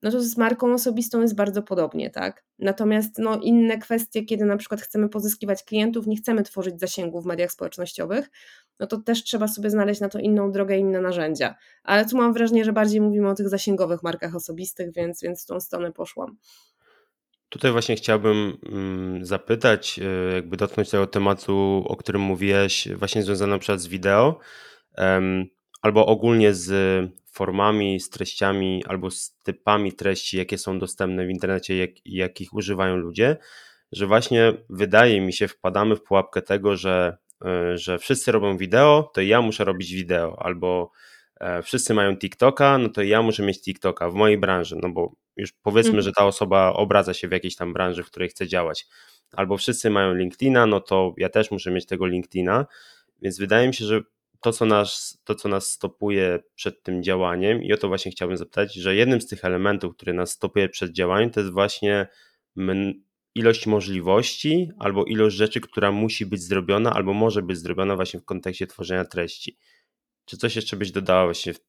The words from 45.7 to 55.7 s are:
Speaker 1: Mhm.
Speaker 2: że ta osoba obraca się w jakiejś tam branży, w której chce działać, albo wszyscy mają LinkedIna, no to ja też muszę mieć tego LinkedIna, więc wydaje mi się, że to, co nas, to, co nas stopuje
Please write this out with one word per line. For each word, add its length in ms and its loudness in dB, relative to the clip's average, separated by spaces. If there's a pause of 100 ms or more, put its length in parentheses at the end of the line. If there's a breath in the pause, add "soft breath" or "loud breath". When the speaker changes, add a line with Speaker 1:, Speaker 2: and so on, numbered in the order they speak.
Speaker 1:
Mhm. 140 2
Speaker 2:
że 80 -2
ta 140 4
osoba 480 4
obraca 400 4
się 140 -8
w 40 -4
jakiejś 240 -4
tam 180 -6
branży, 300 -2
w 40 -14
której 220 -6
chce 180 -8
działać, 380 -4 (460 soft breath)
albo 260 -2
wszyscy 320 -2
mają 240 2
LinkedIna, 520 2
no 140 4
to 380 0
ja 120 -2
też 220 0
muszę 200 -4
mieć 140 -2
tego 200 -4
LinkedIna, 600 0 (560 soft breath)
więc 180 -6
wydaje 280 4
mi 60 0
się, 120 -6
że 160 0 (420)
to, 80 2
co 140 0
nas, 580 0
to, 120 -4
co 140 -6
nas 200 -4
stopuje 720 -2 (160)